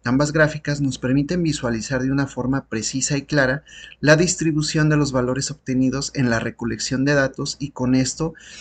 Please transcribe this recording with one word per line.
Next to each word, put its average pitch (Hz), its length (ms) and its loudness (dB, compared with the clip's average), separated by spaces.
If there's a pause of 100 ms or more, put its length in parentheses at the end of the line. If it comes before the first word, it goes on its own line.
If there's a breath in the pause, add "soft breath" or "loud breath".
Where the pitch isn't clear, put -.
ambas 139 300 0
gráficas 151 480 0
nos 135 180 -2
permiten 143 460 0
visualizar 127 580 -2
de 131 80 0
una 139 160 0
forma 127 380 -2
precisa 127 520 -4
y 135 60 -2
clara 139 400 0 (380 loud breath)
la 151 160 6
distribución 156 720 2
de 151 80 4
los 143 160 2
valores 127 400 -2
obtenidos 131 640 -2
en 123 160 2
la 113 100 0
recolección 113 640 -4
de 143 100 2
datos, 139 460 -2
y 139 100 -8
con 127 240 0
esto 156 400 0 (260 loud breath)